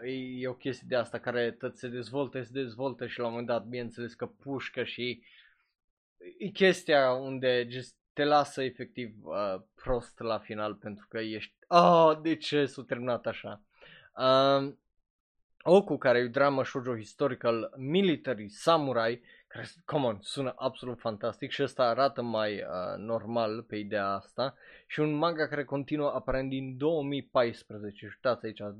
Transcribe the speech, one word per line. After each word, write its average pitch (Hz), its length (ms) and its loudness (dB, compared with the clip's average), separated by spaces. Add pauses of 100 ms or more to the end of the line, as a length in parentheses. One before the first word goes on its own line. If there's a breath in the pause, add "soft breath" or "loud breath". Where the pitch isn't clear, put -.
e, 127 80 -6 (280)
e 127 80 -4
o 127 60 -4
chestie 123 360 -8
de 127 60 0
asta 117 240 -2
care 120 320 -2
tot 123 260 -8
se 127 100 -10
dezvoltă, 123 540 -6
se 117 100 -12
dezvoltă 123 560 -6
și - 120 -8
la 120 60 -2
un 117 40 -2
moment 120 180 -6
dat, 117 180 0
bineînțeles 120 480 -10
că - 120 -10
pușcă 131 580 -6
și 120 400 -6 (1120 soft breath)
e 208 100 -6
chestia 165 640 4
unde 127 580 0
just 123 260 -12 (180)
te 147 100 0
lasă 143 400 4
efectiv, 123 600 -8
uh, 95 380 -4 (140)
prost 123 440 -4
la 113 200 -2
final 107 360 -6
pentru 104 340 -14
că 117 100 -6
ești, 110 340 -8 (140)
"Ah, 170 540 8
de 156 140 0
ce 147 300 0
s-a 127 180 -6
terminat 120 420 -4
așa?" 107 360 -8 (540 loud breath)
Um, 135 640 4 (840)
Oku, 180 340 6
care 123 220 4
e 123 40 4
o 123 40 -2
dramă 135 380 2
shoujo 123 320 -4
historical 117 800 -2
military 135 720 0
samurai, 120 720 2 (260 soft breath)
care, 117 200 -12 (180)
come 147 200 0
on, 110 160 0
sună 131 340 -6
absolut 127 440 -6
fantastic 117 520 -6
și - 120 -2
ăsta 131 200 0
arată 127 380 2
mai, 107 340 -2
uh, 92 420 -6
normal 113 640 -2
pe 110 120 -10
ideea 104 320 -2
asta, 98 480 -4 (320 loud breath)
și - 120 -6
un 151 140 2
manga 156 340 0
care 143 160 -4
continuă 143 500 -2
aparent 131 360 -2
din 131 280 -6
două 151 260 0
mii 139 200 -4
paisprezece. 107 840 -2
Și 101 100 -14
uitați - 300 -2
aici, 110 160 -10 (180)